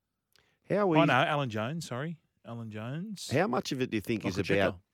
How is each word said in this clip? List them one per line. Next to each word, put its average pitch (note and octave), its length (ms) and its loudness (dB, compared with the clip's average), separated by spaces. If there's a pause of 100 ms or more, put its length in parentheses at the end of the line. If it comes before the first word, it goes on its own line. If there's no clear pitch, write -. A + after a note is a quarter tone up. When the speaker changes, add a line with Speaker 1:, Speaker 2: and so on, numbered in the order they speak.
(720)
Speaker 1:
How G3 240 2
Speaker 2:
Oh, D#3+ 80 8
Speaker 1:
is D#3+ 60 6
Speaker 2:
no, C#3 40 6
Alan C#3 380 2
Jones, A#2+ 380 -4
sorry. D3+ 280 -6 (300)
Alan A#2 240 -10
Jones. C#3+ 600 -10
Speaker 1:
How D#3 180 2
much - 240 -2
of C3 100 -2
it - 80 -2
do A2 60 -2
you G#2 40 0
think G2+ 240 -4
Speaker 3:
Michael F#2+ 160 -2
Speaker 1:
is F2 100 -2
about F#2+ 240 4
Speaker 3:
Cheika. - 40 -18 (160)